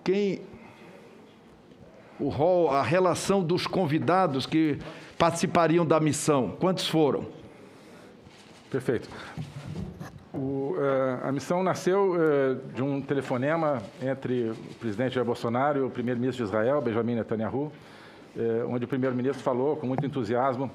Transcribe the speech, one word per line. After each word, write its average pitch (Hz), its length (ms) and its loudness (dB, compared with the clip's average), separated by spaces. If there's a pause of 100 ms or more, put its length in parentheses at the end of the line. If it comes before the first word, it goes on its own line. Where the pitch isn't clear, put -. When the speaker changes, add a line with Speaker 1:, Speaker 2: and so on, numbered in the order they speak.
Speaker 1:
quem, 196 380 0 (1800)
o 139 80 -2
rol, 160 420 4
a 139 120 4
relação 185 600 2
dos 170 240 0
convidados 156 760 2
que 160 340 0 (380)
participariam 165 720 4
da 156 120 4
missão? 147 640 2
Quantos 185 260 0
foram? 147 400 2 (1400)
Speaker 2:
Perfeito. 127 380 -2 (1300)
O, 139 440 -4
eh, 135 440 2
a 135 100 -2
missão 175 300 0
nasceu, 185 540 2
eh, 143 400 4 (180)
de 123 80 -4
um 139 180 0
telefonema 139 800 0 (220)
entre 127 480 -2
o - 280 -12
presidente 117 360 -2
Jair 123 100 0
Bolsonaro 123 540 0
e 135 40 0
o 127 60 0
primeiro-ministro 123 560 -2
de 95 60 -4
Israel, 123 320 2
Benjamin 117 320 0
Netanyahu, 113 580 -4 (640)
eh, 117 320 -2
onde 120 160 -2
o 120 40 -8
primeiro-ministro 131 540 -2
falou 135 340 0
com 120 100 -6
muito 139 180 -2
entusiasmo 123 720 0